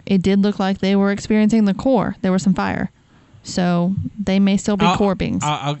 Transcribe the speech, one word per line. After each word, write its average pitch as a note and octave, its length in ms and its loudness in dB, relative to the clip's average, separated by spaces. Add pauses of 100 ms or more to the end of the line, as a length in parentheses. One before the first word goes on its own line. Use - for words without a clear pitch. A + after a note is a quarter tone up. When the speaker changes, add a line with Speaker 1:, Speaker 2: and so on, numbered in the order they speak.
Speaker 1:
it G3 160 2
did G3 200 2
look G#3 180 0
like F#3+ 200 -2
they G3 180 2
were G3 140 2
experiencing G#3+ 520 2
the G3 100 2
core. G3 480 0
There F#3 120 0
was F#3 100 0
some F#3+ 100 2
fire. - 380 -4 (520)
So F3+ 520 -2 (240)
they F#3+ 200 0
may G3 180 2
still G#3 180 -2
be F3+ 100 0
Speaker 2:
I'll, F3+ 120 2
Speaker 1:
core G3+ 180 0
beings. - 300 -4
Speaker 2:
I'll, D3 360 -4